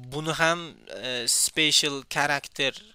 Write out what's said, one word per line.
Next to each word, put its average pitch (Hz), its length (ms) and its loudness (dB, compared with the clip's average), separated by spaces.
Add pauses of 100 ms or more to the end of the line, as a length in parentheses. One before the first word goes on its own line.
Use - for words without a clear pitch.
(120)
buni 156 200 -4
ham, 165 280 2 (280)
e, 123 380 -6
special 147 760 2
karakter 143 680 -2 (220)